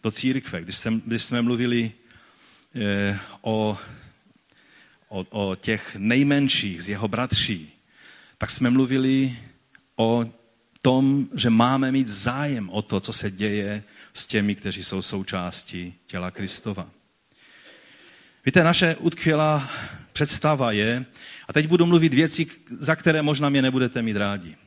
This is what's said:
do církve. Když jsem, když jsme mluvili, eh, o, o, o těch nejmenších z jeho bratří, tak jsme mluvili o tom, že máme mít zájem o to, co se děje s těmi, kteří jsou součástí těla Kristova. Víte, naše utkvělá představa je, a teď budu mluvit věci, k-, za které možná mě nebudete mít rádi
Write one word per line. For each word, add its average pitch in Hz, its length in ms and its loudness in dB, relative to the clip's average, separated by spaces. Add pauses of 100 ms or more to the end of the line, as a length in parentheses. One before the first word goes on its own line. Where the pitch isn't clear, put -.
do 113 80 -2
církve. 131 500 -4
Když 85 160 -6
jsem, 113 240 -2
když 113 220 -4
jsme 120 200 0
mluvili, 120 500 0 (800)
eh, 101 440 -2 (220)
o, 107 380 -2 (1300)
o, 95 220 -10
o 98 260 -4
těch - 400 -6
nejmenších 123 840 2
z 95 60 -6
jeho 104 200 -4
bratří, 101 640 -2 (640)
tak - 120 -4
jsme 123 200 2
mluvili 131 680 2 (580)
o 113 280 2 (580)
tom, 135 520 4
že 123 160 0
máme 127 420 4
mít 135 160 0
zájem 120 600 -2
o 104 120 -4
to, 98 180 -4
co 113 120 -8
se 107 180 -4
děje 104 520 -4 (300)
s - 140 -4
těmi, 104 280 0
kteří 95 300 -8
jsou 95 180 -4
součástí 90 920 -6 (120)
těla 90 240 -8
Kristova. 95 600 -8 (1600)
Víte, 165 180 6
naše 165 320 4
utkvělá 156 720 0 (420)
představa 143 600 2
je, 113 320 0 (440)
a - 40 -10
teď 156 140 2
budu 170 200 6
mluvit 165 280 6
věci, 160 300 2
k-, - 140 -14 (120)
za 151 260 0
které 156 260 2
možná 147 260 2
mě 139 140 4
nebudete 127 400 0
mít 110 140 -2
rádi 101 400 -4 (100)